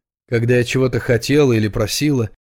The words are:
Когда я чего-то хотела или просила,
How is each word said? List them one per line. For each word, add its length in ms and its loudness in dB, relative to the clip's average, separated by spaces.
Когда 280 0
я 80 2
чего-то 360 -2
хотела 540 2
или 140 0
просила, 640 -2